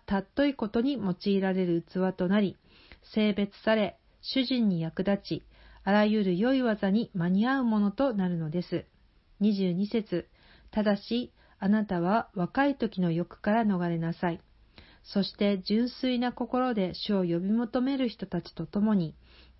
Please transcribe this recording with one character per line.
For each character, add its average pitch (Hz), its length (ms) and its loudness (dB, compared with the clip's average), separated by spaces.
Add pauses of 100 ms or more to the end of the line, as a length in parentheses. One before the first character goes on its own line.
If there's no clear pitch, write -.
尊 202 400 0
い 277 80 0
こ 214 140 -4
と 233 120 -2
に 277 140 0
用 196 200 -2 (180)
い 196 80 2
ら 190 120 0
れ 185 140 0
る 170 160 0
器 185 340 -2
と 180 120 -2
な 208 120 2
り、 196 160 -2 (580)
性 214 180 2
別 202 200 -4 (120)
さ 220 100 4
れ、 214 240 -2 (240)
主 262 220 -2
人 240 240 2
に 170 120 0
役 160 220 -4
立 202 200 0
ち、 - 240 -8 (380)
あ 196 80 0
ら 208 140 6
ゆ 214 180 2
る 180 140 0
良 247 160 2
い 262 80 2
技 214 280 0
に 220 240 0
間 175 140 0
に 202 180 4
合 269 140 2
う 254 40 0
も 214 160 2
の 202 100 2
と 262 240 0
な 185 140 0
る 175 100 -2
の 156 120 -4
で 175 120 -2
す。 - 240 -6 (540)
二 208 140 2
十 190 180 0
二 196 160 -2
節。 208 380 -4 (440)
た 214 120 -2
だ 202 140 2
し、 233 360 -6 (260)
あ 196 100 -2
な 214 160 4
た 180 160 -2
は 196 340 0
若 190 320 0
い 277 100 0
時 214 240 -4
の 175 120 2
欲 170 280 -4
か 208 120 0
ら 226 140 2
逃 180 220 0
れ 170 100 -2
な 165 140 -2
さ 175 180 -4
い。 165 100 -6 (600)
そ - 200 -2
し - 140 -6
て 202 240 2
純 226 280 0
粋 254 300 -2
な 247 140 0
心 247 420 -2
で 185 200 0
主 208 200 -4
を 196 60 2
呼 170 180 0
び 190 140 -2
求 240 280 0
め 269 160 0
る 262 120 0
人 - 180 -12
た 175 160 -4
ち - 120 -14
と 165 120 -8
共 208 280 2
に、 165 200 0 (460)